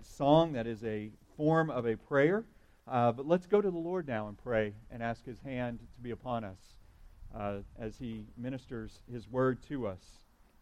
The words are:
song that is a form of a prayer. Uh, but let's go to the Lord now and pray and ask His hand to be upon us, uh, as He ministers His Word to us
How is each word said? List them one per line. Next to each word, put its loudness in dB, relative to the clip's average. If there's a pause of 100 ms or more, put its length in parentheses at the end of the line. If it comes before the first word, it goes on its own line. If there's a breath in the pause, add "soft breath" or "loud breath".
song 4
that -4
is -6
a -4 (300)
form 4
of -2
a 2
prayer. 4 (420)
Uh, 4
but -6
let's 2
go 4
to 0
the -2
Lord -4
now -2
and -12
pray 0 (160)
and -10
ask -4
His -12
hand -6
to -18
be -8
upon -4
us, -12 (760)
uh, -4 (200)
as -8
He -10 (100)
ministers -10 (100)
His -10
Word 2 (120)
to -4
us -8 (600)